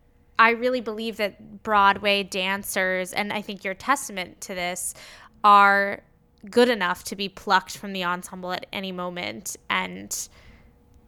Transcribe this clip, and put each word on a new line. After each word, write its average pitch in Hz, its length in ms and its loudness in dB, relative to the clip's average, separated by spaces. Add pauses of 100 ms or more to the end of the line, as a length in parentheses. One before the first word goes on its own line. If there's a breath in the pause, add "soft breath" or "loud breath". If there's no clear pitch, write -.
(400)
I 226 100 6
really 247 320 -2
believe 220 360 -8
that 214 440 -6
Broadway 202 640 2
dancers, 185 880 -4
and 208 180 -4
I 214 120 -6
think 202 200 -12
you're 190 120 -6
testament 202 680 -6
to 190 140 -12
this, 180 400 -6 (480 loud breath)
are 202 580 8 (480)
good 240 200 4
enough 190 340 -2
to 190 140 -10
be 196 100 -4
plucked - 500 -2
from 202 140 -12
the 190 140 -6
ensemble 180 480 -6
at - 180 -8
any 190 220 -8
moment 180 640 -8 (120)
and 190 600 -6 (800 soft breath)